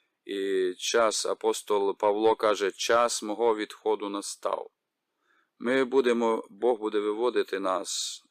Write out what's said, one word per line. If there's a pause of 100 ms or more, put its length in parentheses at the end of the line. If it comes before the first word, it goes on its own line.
(260)
І
час,
апостол
Павло
каже,
«Час
мого
відходу
настав». (920)
Ми
будемо,
Бог
буде
виводити
нас,